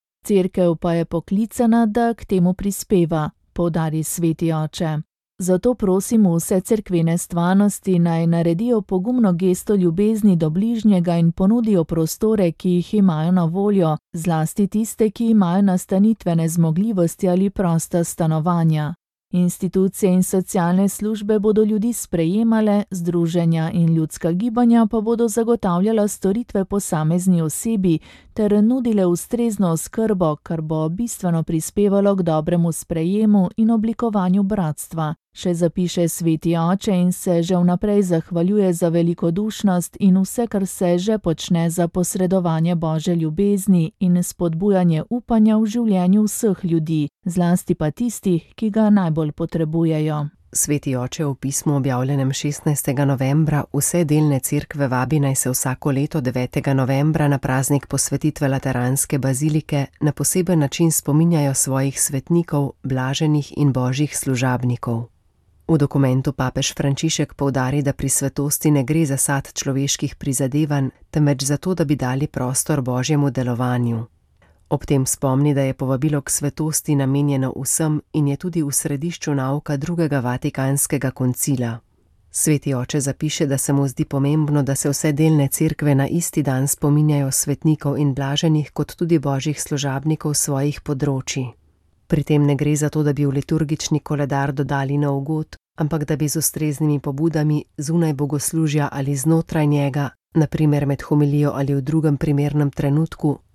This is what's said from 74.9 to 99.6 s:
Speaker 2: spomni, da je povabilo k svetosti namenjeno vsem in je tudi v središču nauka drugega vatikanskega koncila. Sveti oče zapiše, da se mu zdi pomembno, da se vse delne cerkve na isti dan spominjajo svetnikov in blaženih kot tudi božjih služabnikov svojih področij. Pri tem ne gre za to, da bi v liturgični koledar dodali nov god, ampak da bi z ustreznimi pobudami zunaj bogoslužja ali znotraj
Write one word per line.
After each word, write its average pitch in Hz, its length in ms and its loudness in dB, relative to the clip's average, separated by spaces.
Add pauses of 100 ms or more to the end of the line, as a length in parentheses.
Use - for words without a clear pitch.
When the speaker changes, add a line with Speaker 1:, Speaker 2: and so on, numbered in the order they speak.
Speaker 2:
spomni, 143 480 0
da 139 80 0
je 135 120 0
povabilo 135 480 -2
k - 80 -12
svetosti 151 640 -2
namenjeno 139 600 0
vsem 151 460 -2 (120)
in 147 140 2
je 139 100 0
tudi 175 260 -4
v 143 80 -4
središču 147 640 -4
nauka 139 420 -2
drugega 156 420 -2
vatikanskega 131 920 -2
koncila. 123 680 -2 (520)
Sveti 143 420 0
oče 123 260 -4
zapiše, 143 460 -2
da 139 120 0
se - 160 -2
mu 139 140 2
zdi 143 180 -4
pomembno, 147 580 0
da 131 120 -2
se - 140 -2
vse 151 220 0
delne 151 360 4
cerkve 147 480 0
na 135 120 2
isti 170 360 -2
dan 135 240 0
spominjajo 147 640 2
svetnikov 143 640 0
in 143 160 0
blaženih 143 600 0
kot - 220 -6
tudi 165 240 2
božjih 139 420 -2
služabnikov 143 720 -2
svojih 143 480 -2
področij. 135 640 -4 (600)
Pri 147 160 0
tem 147 220 2
ne 143 100 4
gre 147 200 0
za 147 140 0
to, 156 140 -2
da 147 100 2
bi 143 120 0
v 139 60 0
liturgični 151 680 -2
koledar 139 540 -2
dodali 139 440 -2
nov 143 240 0
god, 156 340 -6 (220)
ampak 151 280 -2
da 156 100 -2
bi 147 120 -2
z 143 100 -4
ustreznimi 151 600 -2
pobudami 151 640 0 (140)
zunaj 160 360 0
bogoslužja 147 800 -2
ali 143 240 -4
znotraj 160 500 0